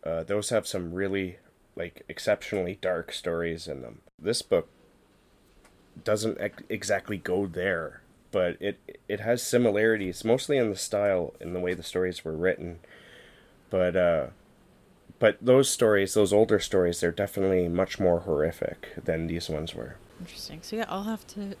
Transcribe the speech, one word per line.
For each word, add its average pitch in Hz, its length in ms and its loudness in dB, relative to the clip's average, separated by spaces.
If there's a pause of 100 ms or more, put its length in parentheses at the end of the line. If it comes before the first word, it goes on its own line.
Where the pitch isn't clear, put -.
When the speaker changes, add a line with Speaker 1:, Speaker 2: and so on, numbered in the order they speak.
Speaker 1:
uh, 82 200 -4
those 101 260 -2
have 110 180 0
some 87 260 -6
really, 95 440 -4 (380)
like, - 340 -10
exceptionally 95 720 -2
dark 87 300 -2
stories 85 560 -4
in 67 140 -8
them. 57 200 -16 (160)
This 104 240 -2
book - 280 2 (1300)
doesn't 107 360 -2
ex-, - 300 -8
exactly 101 480 -4
go 92 300 -2
there, 85 540 -4 (300)
but 90 300 0
it, 101 180 -6 (300)
it 101 100 -4
has 117 240 0
similarities, 110 800 2
mostly 131 340 2
in 117 120 2
the 95 80 -4
style, 98 640 0
in 85 120 -8
the 90 60 -4
way 90 140 -2
the 85 100 -8
stories 90 400 -4
were 80 120 -6
written. 85 440 -2 (920)
But, 90 280 2
uh, 82 300 4 (920)
but 107 220 4
those 127 280 6
stories, 104 440 4
those 101 200 4
older 107 260 6
stories, 87 420 2
they're 85 100 2
definitely 95 560 2
much 87 320 -2
more 87 220 4
horrific 80 680 -2 (140)
than 82 240 -2
these 82 220 -4
ones 78 260 -6
were. - 200 -10 (240)
Speaker 2:
Interesting. - 420 -14
So - 160 -10
yeah, 226 100 -4
I'll 196 160 -6
have 220 240 -8
to 202 340 -10